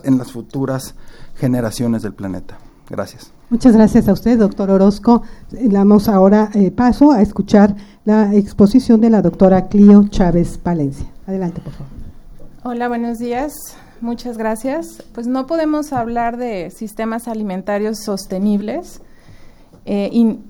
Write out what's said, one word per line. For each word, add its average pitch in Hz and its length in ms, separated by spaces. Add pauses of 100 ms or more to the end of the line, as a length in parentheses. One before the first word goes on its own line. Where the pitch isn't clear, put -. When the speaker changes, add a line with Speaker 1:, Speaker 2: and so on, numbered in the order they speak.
Speaker 1:
en 131 140
las 123 140
futuras 131 640 (420)
generaciones 117 680
del 101 100
planeta. 92 460 (320)
Gracias. - 420 (160)
Speaker 2:
Muchas 233 260
gracias 220 320
a 202 60
usted, 233 260
doctor 202 320
Orozco. 208 520 (280)
Damos 208 600
ahora, 208 420
eh, 196 180
paso 247 420
a 208 100
escuchar 202 520 (300)
la 214 300
exposición 214 640
de 233 80
la 214 140
doctora 185 460
Clío 202 400
Chávez 170 500
Palencia. 147 480 (200)
Adelante, 185 360
por 139 100
favor. 139 160 (760)
Speaker 3:
Hola, 240 240
buenos 233 300
días. 247 360 (460)
Muchas 233 380
gracias. 262 640 (100)
Pues 233 140
no 262 220
podemos 302 440
hablar 233 440
de 208 340
sistemas 226 560
alimentarios 208 720
sostenibles, 208 1040 (840)
eh, 202 260
y 226 280 (100)